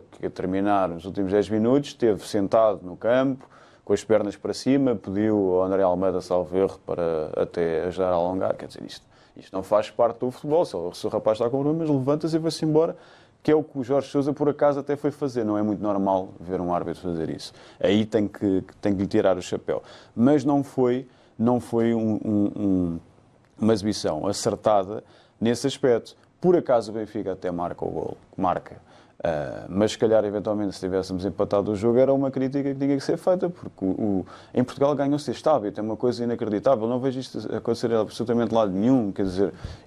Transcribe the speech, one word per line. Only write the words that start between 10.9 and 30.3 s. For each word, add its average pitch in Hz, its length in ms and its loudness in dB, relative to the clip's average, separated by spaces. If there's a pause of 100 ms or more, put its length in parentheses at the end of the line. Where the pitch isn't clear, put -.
se - 120 -8
o 104 40 -2
rapaz 107 280 0
está 120 120 0
com 135 120 -2
problemas, 156 280 -2
levanta-se 151 480 0
e - 20 2
vai-se 160 240 -4
embora, 160 320 2 (480)
que 151 80 2
é 151 40 6
o 156 60 4
que 139 160 -8
o 131 60 -4
Jorge 135 240 0
Sousa, 143 240 0
por 147 160 0
acaso, 143 320 2
até 139 160 -4
foi 139 160 -2
fazer. 127 320 -4
Não 107 140 0
é 104 40 0
muito 101 220 -2
normal 98 460 0 (100)
ver 90 220 -4
um 87 120 -2
árbitro 82 280 -4
fazer 82 280 -4
isso. - 220 -10 (300)
Aí 104 240 4
tem 107 200 0
que, 95 380 0 (180)
tem 104 140 0
que 95 60 -2
lhe 95 60 0
tirar 95 300 4
o 90 40 -8
chapéu. - 420 -6 (320)
Mas 131 300 4
não 143 180 2
foi, 131 420 0 (320)
não 120 220 2
foi 117 340 0
um, 110 300 0
um, 104 320 0
um, 90 440 0 (600)
uma 110 140 4
exibição 92 540 -2
acertada 101 760 0 (380)
nesse 120 260 0
aspecto. 123 480 0 (240)
Por 175 160 4
acaso 117 360 2
o - 20 -10
Benfica 104 400 -6
até 92 180 -6
marca 87 320 -6
o 87 60 -2
golo, - 280 -6 (200)
marca. 87 440 -2 (440)
Ah, 67 440 -4
mas 104 240 2
se - 40 -12
calhar, 110 280 4
eventualmente, 104 480 -2